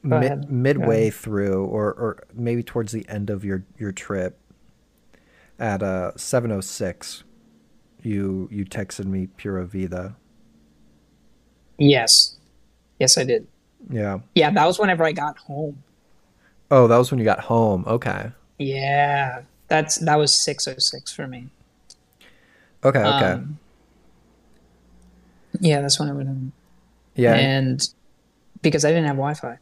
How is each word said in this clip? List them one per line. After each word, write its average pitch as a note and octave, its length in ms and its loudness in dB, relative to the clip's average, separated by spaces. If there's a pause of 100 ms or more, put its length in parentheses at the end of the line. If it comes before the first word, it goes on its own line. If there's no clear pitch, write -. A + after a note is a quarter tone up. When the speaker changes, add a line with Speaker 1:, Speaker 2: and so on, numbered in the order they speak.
Speaker 1:
go D3+ 120 4
Speaker 2:
mi-, C3 60 2
Speaker 1:
ahead. C#3 200 -2
Go C#3+ 80 -8
Speaker 2:
midway B2 480 2
Speaker 1:
ahead. G#2+ 120 0
Speaker 2:
through, G2+ 520 -2
or, G#2+ 280 -2
or - 300 -6 (100)
maybe A#2+ 280 -4
towards A2+ 300 -6
the A2+ 160 -8
end G2+ 220 -6
of G2+ 140 -6
your, F#2+ 200 -4 (140)
your G#2+ 140 -6
trip F#2+ 460 -6 (1200)
at, G#2 240 -4
uh, F#2 340 -4
seven A#2+ 360 -2
oh G2 80 -2
six, - 640 -10 (760)
you, G2 500 -4
you G2+ 120 -6
texted G2 420 -8
me F#2+ 200 -4
Pura F#2 400 -8
Vida. F#2 480 -8 (1600)
Speaker 1:
Yes. C#3 580 4 (640)
Yes, C3 180 4
I C#3 60 0
did. A#2+ 240 0 (420)
Speaker 2:
Yeah. G#2 300 -4 (160)
Speaker 1:
Yeah, D3+ 140 4
that D3+ 160 4
was F3 120 2
whenever F#3 260 2
I D#3+ 80 2
got D3 260 -8
home. C#3+ 440 -10 (880)
Speaker 2:
Oh, C3 160 8
that A2+ 120 6
was B2 120 4
when C3+ 80 0
you A#2 60 0
got G#2+ 160 2
home. A2+ 480 2
Okay. B2 420 -4 (280)
Speaker 1:
Yeah. C#3 840 0 (240)
That's, D#3 320 0
that D#3+ 180 2
was D3 160 4
six - 360 0
oh C3+ 100 -10
six - 340 -4
for C#3+ 140 -10
me. B2+ 220 -14 (1400)
Speaker 2:
Okay, C3+ 160 4
okay. G#2+ 320 2
Speaker 1:
Um, D3 260 -8 (2000)
yeah, D#3 200 4
that's C#3+ 180 0
when D3+ 100 -4
I C#3+ 40 -4
went C#3 160 -6
home. C3+ 240 -8 (640)
Speaker 2:
Yeah. A#2 180 6
Speaker 1:
And C3+ 540 0 (760)
because D3+ 220 2
I D3 60 4
didn't E3 160 2
have C#3+ 100 0
Wi-Fi. C3+ 460 -4